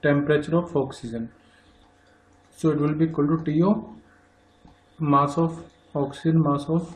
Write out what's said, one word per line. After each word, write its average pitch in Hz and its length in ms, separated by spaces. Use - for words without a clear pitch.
temperature 147 500
of 170 240
oxygen, 117 460
so 156 120
it 147 100
will 151 120
be 160 120
equal 147 240
to 160 160
T 151 160
O 190 80
mass 143 240
of 165 180
oxygen, 160 480
mass 143 260
of 170 260